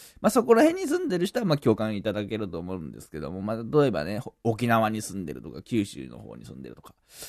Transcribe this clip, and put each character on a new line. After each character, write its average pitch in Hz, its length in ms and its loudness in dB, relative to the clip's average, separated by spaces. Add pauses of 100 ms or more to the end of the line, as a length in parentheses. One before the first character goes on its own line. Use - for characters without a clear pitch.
(200)
ま - 80 4
あ、 - 20 2
そ 247 140 4
こ 240 100 8
ら 226 80 6
辺 330 180 4
に 370 60 -2
住 349 180 0
ん 302 40 0
で 180 100 0
る 175 80 0
人 247 140 -2
は、 233 40 -2
ま 156 120 4
あ、 - 20 0
共 117 160 4
感 107 220 -4
い 98 60 -6
た 107 100 -2
だ 104 120 -4
け 107 140 -6
る 104 100 -6
と 85 120 -8
思 92 160 -8
う - 20 -6
ん 76 140 -10
で 52 80 -16
す - 100 -20
け 78 80 -10
ど 76 140 -8
も、 95 100 -8
ま 107 120 -4
あ、 - 20 -6
例 131 320 4
え - 20 0
ば 78 140 -2
ね、 101 160 -6
ほ-、 - 240 -14
沖 117 240 2
縄 113 220 4
に 110 120 -4
住 95 160 -8
ん 90 80 -6
で 71 80 -8
る 60 80 -14
と 62 80 -12
か、 65 100 -14
九 101 240 0
州 67 220 -12
の 60 120 -16
方 55 180 -16
に 60 80 -20
住 60 120 -16
ん 65 60 -14
で 64 60 -12
る 58 80 -16
と - 60 -20
か、 - 120 -20 (340)